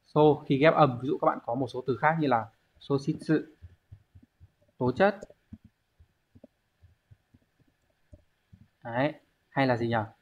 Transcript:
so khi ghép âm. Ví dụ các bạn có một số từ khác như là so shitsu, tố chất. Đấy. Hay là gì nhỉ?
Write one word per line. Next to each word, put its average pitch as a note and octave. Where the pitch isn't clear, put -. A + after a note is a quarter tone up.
so -
khi C#3
ghép D#3
âm. C#3
Ví B2
dụ D3
các -
bạn -
có A#2
một C3
số B2+
từ A#2+
khác D#3
như D3
là A#2
so C#3
shitsu, D#3
tố B2
chất. F#3+
Đấy. B2+
Hay C3+
là B2
gì A#2
nhỉ? A#2